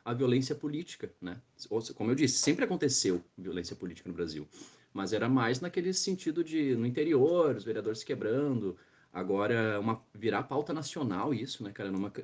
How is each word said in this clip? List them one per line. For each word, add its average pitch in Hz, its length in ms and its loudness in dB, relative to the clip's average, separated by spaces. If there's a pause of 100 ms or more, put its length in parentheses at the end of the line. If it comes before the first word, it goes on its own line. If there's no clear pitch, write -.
a 120 100 -2
violência 127 400 4
política, 147 640 -8
né? 87 160 -8 (320)
Ou 113 140 -2
se-, - 100 -10
como 110 180 0
eu 127 40 4
disse, 139 240 2
sempre 175 260 4
aconteceu 127 580 2 (140)
violência 90 400 -6
política 90 320 -12
no 90 60 -6
Brasil, 78 340 -6 (420)
mas 98 220 -4
era 110 160 2
mais 127 320 4
naquele 175 320 -2
sentido 175 500 -2
de, 156 340 0
no 117 100 2
interior, 151 680 4
os 101 80 -6
vereadores 110 360 -2
se - 80 -12
quebrando. 113 680 0 (380)
Agora, 104 640 2
uma, 113 240 0 (120)
virar 107 300 0
pauta 143 280 -2
nacional 135 640 -2
isso, - 280 -6
né, 101 100 -8
cara? 98 180 -6
Numa, 98 200 -2 (140)